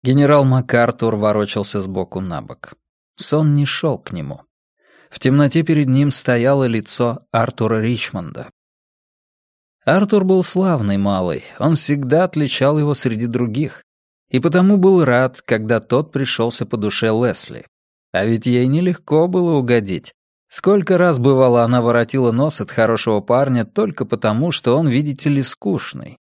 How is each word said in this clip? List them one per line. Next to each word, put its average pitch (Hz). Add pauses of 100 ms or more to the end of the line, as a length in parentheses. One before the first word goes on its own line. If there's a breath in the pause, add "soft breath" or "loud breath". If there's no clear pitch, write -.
Генерал 143
МакАртур 120
ворочался 104
с 95
боку 92
на 85
бок. - (420)
Сон 151
не 143
шёл 139
к -
нему. 78 (680 soft breath)
В -
темноте 143
перед 156
ним 139
стояло 131
лицо 117 (100)
Артура 113
Ричмонда. 107 (1300)
Артур 196
был 185
славный 151
малый, 95 (140)
он 151
всегда 147
отличал 147
его 147
среди 117
других, 123 (480)
и 131
потому 180
был 185
рад, 127
когда 110
тот 139
пришёлся 117
по 120
душе 104
Лесли. - (460)
А 92
ведь 113
ей 123
нелегко 170
было 180
угодить. 117 (340)
Сколько 190
раз, 175
бывало, 127
она 120
воротила 120
нос 143
от 104
хорошего 113
парня 123
только 196
потому, 113
что 123
он, 156
видите 139
ли, 139
скучный. -